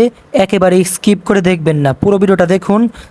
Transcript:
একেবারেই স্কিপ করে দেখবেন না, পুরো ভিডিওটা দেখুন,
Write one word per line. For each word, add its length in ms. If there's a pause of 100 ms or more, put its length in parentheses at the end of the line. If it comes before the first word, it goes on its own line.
(320)
একেবারেই 520
স্কিপ 340 (100)
করে 120
দেখবেন 440
না, 80
পুরো 260
ভিডিওটা 280
দেখুন, 340 (300)